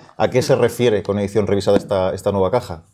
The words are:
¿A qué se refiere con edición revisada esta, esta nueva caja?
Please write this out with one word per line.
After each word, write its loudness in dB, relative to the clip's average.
¿A 0
qué 0
se 2
refiere 2
con -2
edición -2
revisada 2
esta, 0
esta -4
nueva 0
caja? -4